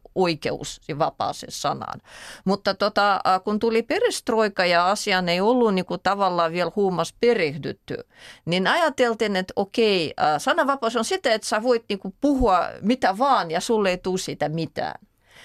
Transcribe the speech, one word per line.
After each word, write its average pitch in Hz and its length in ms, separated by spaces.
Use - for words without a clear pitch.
oikeus 165 680
se 143 160
vapaaseen - 540
sanaan. - 480
Mutta 196 300
tota, 202 500
ää, 185 160
kun 208 180
tuli 226 240
perestroika 226 840
ja 175 260
asiaan 185 380
ei 175 120
ollut 226 340
niinku 185 240
tavallaan 180 540
vielä 170 240
huumas 180 440
perehdytty, 156 760
niin 180 220
ajateltiin, 240 680
että 185 200
okei, 196 600
ää, 151 220
sananvapaus 269 580
on 226 80
sitä, 320 300
että 220 140
sä 214 140
voit 233 260
niinku 196 320
puhua 254 480
mitä 202 380
vaan 226 320
ja 165 100
sulle 214 300
ei 180 80
tule 185 200
siitä 151 300
mitään. 160 460